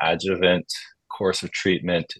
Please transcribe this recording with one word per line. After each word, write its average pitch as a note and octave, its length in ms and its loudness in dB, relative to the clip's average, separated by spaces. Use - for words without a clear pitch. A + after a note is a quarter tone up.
adjuvant F2 640 2
course F#2+ 320 -2
of F2 100 -8
treatment F2 680 0